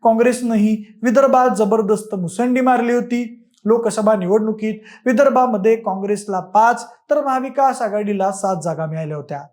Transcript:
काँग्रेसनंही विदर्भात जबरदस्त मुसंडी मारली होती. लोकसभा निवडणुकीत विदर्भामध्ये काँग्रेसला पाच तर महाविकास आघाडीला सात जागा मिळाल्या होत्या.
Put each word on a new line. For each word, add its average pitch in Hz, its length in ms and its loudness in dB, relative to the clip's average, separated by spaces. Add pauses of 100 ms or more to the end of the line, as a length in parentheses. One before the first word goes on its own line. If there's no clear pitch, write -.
काँग्रेसनंही 226 720 2 (280)
विदर्भात 254 540 4
जबरदस्त 214 580 0
मुसंडी 240 460 -2
मारली 240 320 2
होती. 240 280 -2 (440)
लोकसभा 220 500 2
निवडणुकीत 214 640 -2 (260)
विदर्भामध्ये 240 720 4
काँग्रेसला 202 640 -4
पाच 226 460 2 (240)
तर 294 160 0
महाविकास 262 560 -2
आघाडीला 202 500 -2
सात 190 320 -4
जागा 160 220 -6
मिळाल्या 156 320 -8
होत्या. 143 240 -12 (120)